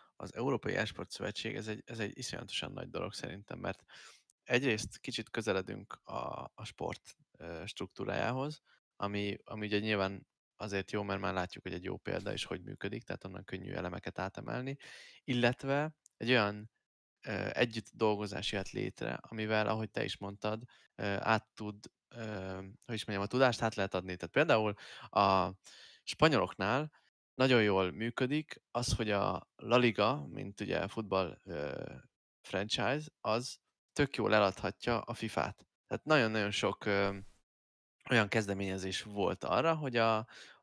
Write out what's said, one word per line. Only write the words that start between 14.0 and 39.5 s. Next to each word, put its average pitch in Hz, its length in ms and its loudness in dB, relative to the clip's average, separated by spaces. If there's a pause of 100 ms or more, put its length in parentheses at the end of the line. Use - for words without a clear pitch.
átemelni, 117 580 -6 (460)
illetve 135 720 0 (220)
egy 113 120 -4
olyan, 104 420 2 (500)
ö, 101 320 -2
együtt 113 380 0
dolgozás 104 600 0
jött 98 180 -2
létre, 104 520 -4
amivel, 110 460 0
ahogy 110 220 0
te - 140 -4
is 101 140 -4
mondtad, 107 440 -4 (340)
ö, 101 240 -2
át 110 340 2
tud, 104 320 -8 (220)
ö, 101 520 -8 (260)
hogy 117 100 -4
is 107 100 -4
mondjam, 101 220 0
a - 40 -4
tudást 127 300 6
át 113 140 0
lehet 101 180 0
adni. 92 220 -2
Tehát 85 180 -8
például 117 400 4 (360)
a 95 420 6 (520)
spanyoloknál 123 880 2 (420)
nagyon 127 300 6
jól 95 280 4
működik 127 720 -2 (100)
az, 120 220 0
hogy 107 180 0
a 98 440 0
La 113 220 4
Liga, 123 500 4
mint 101 340 -8
ugye 92 260 0
futball, 95 560 0
ö, 73 400 -6 (580)
franchise, 117 680 -2 (100)
az 120 380 -2 (360)
tök 143 220 2
jól 104 180 4
eladhatja 104 680 4
a - 120 -6
fifát. - 540 -4 (200)
Tehát - 180 -4
nagyon-nagyon 110 460 4
sok, - 340 0
ö, 98 320 2 (920)
olyan 113 180 6
kezdeményezés 95 720 -2
volt 101 420 0
arra, 143 320 2